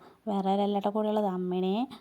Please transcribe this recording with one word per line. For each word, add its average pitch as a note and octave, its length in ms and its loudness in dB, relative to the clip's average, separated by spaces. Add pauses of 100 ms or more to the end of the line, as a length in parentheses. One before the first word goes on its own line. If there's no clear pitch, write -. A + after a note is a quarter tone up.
(240)
വേറെ G3 260 0
ആരല്ല G3+ 280 2
ട്ടാ G#3 120 0
കൂടെ G#3+ 180 0
ഉള്ളത്, G#3+ 180 2
അമ്മേനെ. F#3 440 0 (300)